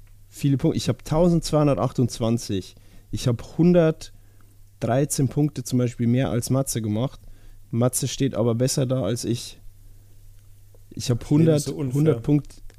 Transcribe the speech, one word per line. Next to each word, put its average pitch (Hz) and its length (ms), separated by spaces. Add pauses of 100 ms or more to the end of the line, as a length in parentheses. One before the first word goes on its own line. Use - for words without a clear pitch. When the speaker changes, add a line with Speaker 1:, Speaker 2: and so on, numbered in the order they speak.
(280)
Speaker 1:
viele 139 300
Punkte. 151 200
Ich - 120
hab - 160
tausendzweihundertachtundzwanzig. 135 1700 (360)
Ich - 160
hab - 300
hundertdreizehn 160 1700
Punkte 147 340
zum 123 160
Beispiel 123 280
mehr 120 220
als 113 220
Matze 131 300
gemacht. 107 380 (520)
Matze 123 360
steht - 280
aber 117 200
besser 127 300
da 127 180
als 104 220
ich. 117 340 (1300)
Ich - 180
hab 117 220
Speaker 2:
Nee, 156 140
das 151 180
ist - 40
Speaker 1:
hundert, 147 80
Speaker 2:
so - 0
unfair. 139 200
Speaker 1:
hundert 143 280
Punkt-, - 380 (180)